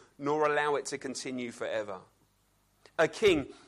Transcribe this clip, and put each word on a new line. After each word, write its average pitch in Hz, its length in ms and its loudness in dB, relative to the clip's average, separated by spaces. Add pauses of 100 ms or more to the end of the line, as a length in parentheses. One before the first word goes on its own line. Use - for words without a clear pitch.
(180)
nor 147 280 2
allow 147 300 2
it 131 100 -2
to 143 120 -8
continue 127 540 -8
forever. 104 460 -6 (1000)
A 160 100 4
king 160 400 4 (200)